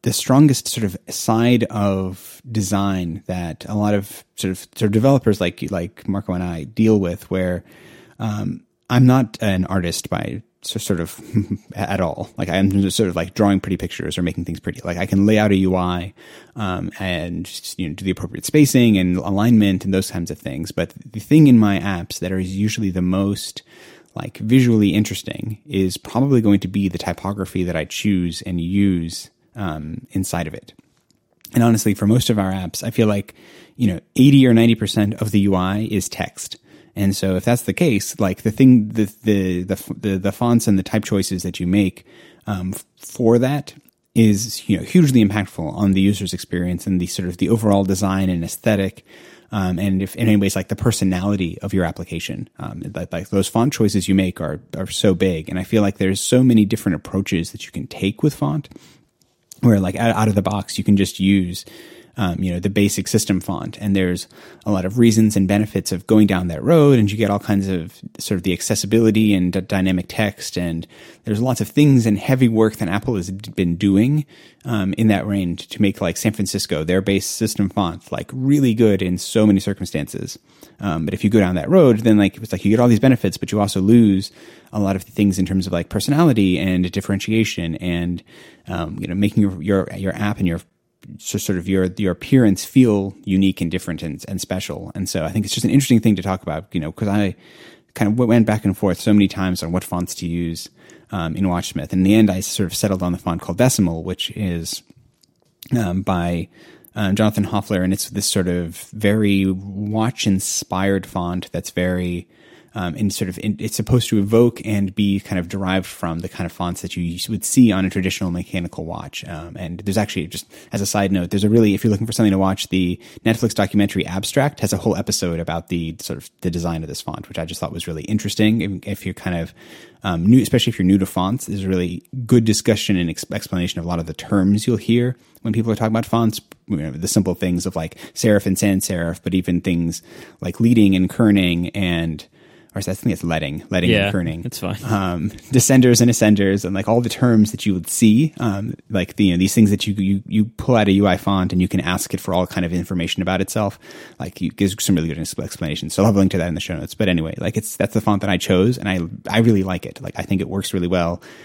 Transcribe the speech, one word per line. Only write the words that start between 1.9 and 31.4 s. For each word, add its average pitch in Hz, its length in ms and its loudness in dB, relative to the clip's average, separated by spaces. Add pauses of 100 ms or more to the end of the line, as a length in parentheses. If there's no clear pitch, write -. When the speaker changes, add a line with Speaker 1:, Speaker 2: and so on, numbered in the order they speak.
Speaker 1:
design 98 760 -2
that 87 420 -8
a 101 60 -8
lot 104 180 0
of 101 320 -6 (120)
sort - 140 -4
of, 95 80 -6 (160)
sort - 80 -6
of 104 100 0
developers 113 500 4
like, 87 280 -4
like 87 380 -8
Marco 98 240 -4
and 90 100 -4
I 82 220 -6
deal 110 340 2
with, 87 320 -4
where, 90 340 -4 (540)
um, 104 460 -8 (240)
I'm 123 160 4
not 127 380 4
an 95 240 0
artist 87 420 -4
by - 340 -6 (200)
so, - 160 -8
sort 90 220 -2
of - 200 -8 (280)
<laughs> - 260 -8
at 101 260 -2
all. - 380 -4
Like, - 100 -4
I'm 95 220 2
just 98 260 0
sort 104 140 2
of, 80 60 -4
like, 85 180 -4
drawing 101 260 2
pretty 92 160 -4
pictures - 400 -8
or 90 60 -2
making 85 240 -4
things 85 120 -8
pretty. - 240 -10
Like, 85 140 -6
I 87 80 -2
can 98 220 4
lay 107 120 4
out 107 120 4
a 101 60 4
U 92 200 2
I, 90 380 -4 (420)
um, 90 420 -6
and, 87 800 -6
you 92 100 -6
know, 76 80 -6
do 95 120 -8
the 92 40 -2
appropriate - 360 -8
spacing 123 500 6
and 92 220 2
alignment 101 680 2
and 95 80 -2
those 95 180 0
kinds 87 200 -6
of 73 80 -10
things. 73 340 -10
But - 220 -6 (180)
the 107 80 -8
thing 151 260 6
in 127 120 8
my 101 200 4
apps 87 420 -6
that 92 120 -4
are 92 80 -2
usually 101 480 -2
the 90 140 -2
most, 95 600 -2 (520)
like, - 240 -12
visually 110 560 4
interesting - 720 -4
is 95 320 -2
probably 131 420 2
going 101 200 4
to - 80 -8
be 98 200 -2
the 87 80 -6
typography 95 680 -4
that 87 120 -4
I 78 80 -2
choose 90 580 -2
and 87 200 -4
use, 90 680 0 (280)
um, 80 560 -8
inside 90 340 -4
of 73 80 -12
it. - 180 -18 (800)